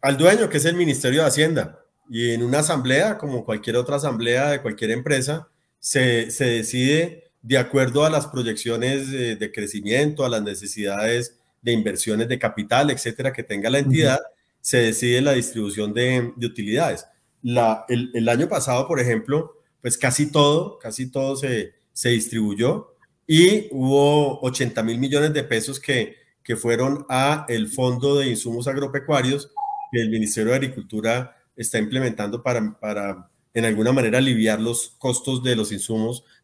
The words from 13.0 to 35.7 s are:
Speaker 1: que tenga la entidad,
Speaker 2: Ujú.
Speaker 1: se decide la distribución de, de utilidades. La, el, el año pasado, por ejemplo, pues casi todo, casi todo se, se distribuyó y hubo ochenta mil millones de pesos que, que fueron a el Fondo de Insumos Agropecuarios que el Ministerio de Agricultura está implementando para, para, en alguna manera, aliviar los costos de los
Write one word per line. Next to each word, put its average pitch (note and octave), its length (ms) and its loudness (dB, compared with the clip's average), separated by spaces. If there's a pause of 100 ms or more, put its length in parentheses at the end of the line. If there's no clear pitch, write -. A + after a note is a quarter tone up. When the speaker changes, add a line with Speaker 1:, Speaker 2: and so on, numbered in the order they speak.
Speaker 1:
que - 100 -10
tenga G#2 280 -4
la C3+ 80 2
entidad, C3+ 420 4
Speaker 2:
Ujú. - 80 -16 (320)
Speaker 1:
se - 180 2
decide A#2+ 440 2
la C#3+ 100 4
distribución G#2 640 -2
de, B2 420 0
de A#2+ 100 -6
utilidades. A2+ 600 -2 (360)
La, A#2 460 2
el, B2 240 -2
el A2+ 160 2
año B2+ 200 2
pasado, C3 380 0
por D#3 140 0
ejemplo, B2 540 0 (260)
pues A#2 160 -2
casi C#3+ 340 2
todo, D3+ 480 4
casi B2+ 320 -8
todo C3+ 260 -2
se, B2+ 360 -4 (220)
se - 160 0
distribuyó A2 840 0 (320)
y F#3 440 6
hubo C#3 720 2
ochenta B2+ 400 -2
mil A#2 160 -2
millones C#3+ 340 2
de D3+ 120 -2
pesos A#2 360 -2
que, B2 360 -2 (260)
que A2+ 140 -4
fueron B2+ 520 0
a C#3+ 400 0
el A2+ 200 -2
Fondo B2+ 500 0
de C3+ 100 0
Insumos A#2+ 400 -4
Agropecuarios C#3 840 -2 (400)
que A#2+ 100 -2
el A2 100 -2
Ministerio A2 400 -2
de B2+ 60 2
Agricultura B2 800 -4 (180)
está A#2 240 -4
implementando A2 640 -4
para, A2+ 380 -2
para, G2+ 500 -8 (240)
en A2+ 100 0
alguna A2 280 2
manera, B2 260 2
aliviar A2 420 2
los A#2 380 -4
costos B2+ 440 -2
de B2+ 120 2
los G#2+ 160 -2